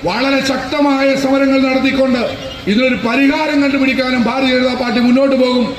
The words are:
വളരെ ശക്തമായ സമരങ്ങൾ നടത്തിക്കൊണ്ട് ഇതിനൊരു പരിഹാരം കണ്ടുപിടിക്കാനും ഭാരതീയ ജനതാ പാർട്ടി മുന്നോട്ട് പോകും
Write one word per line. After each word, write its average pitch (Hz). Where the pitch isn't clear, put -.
വളരെ 262
ശക്തമായ 277
സമരങ്ങൾ 269
നടത്തിക്കൊണ്ട് 262
ഇതിനൊരു 247
പരിഹാരം 277
കണ്ടുപിടിക്കാനും 262
ഭാരതീയ 254
ജനതാ 254
പാർട്ടി 240
മുന്നോട്ട് 262
പോകും 247